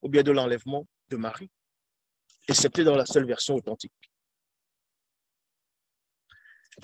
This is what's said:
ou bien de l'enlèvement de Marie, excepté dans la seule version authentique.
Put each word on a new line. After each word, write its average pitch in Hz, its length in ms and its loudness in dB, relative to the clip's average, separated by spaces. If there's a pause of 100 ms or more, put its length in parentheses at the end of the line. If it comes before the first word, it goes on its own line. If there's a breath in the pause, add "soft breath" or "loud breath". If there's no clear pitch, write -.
ou 139 80 -8
bien 143 140 4
de 143 80 2
l'enlèvement 135 560 -2 (220)
de 131 80 -8
Marie, 113 340 -10 (960)
excepté 143 360 0
dans 151 120 6
la 131 100 2
seule 135 220 2
version 120 260 -4
authentique. 113 400 -6 (3000 soft breath)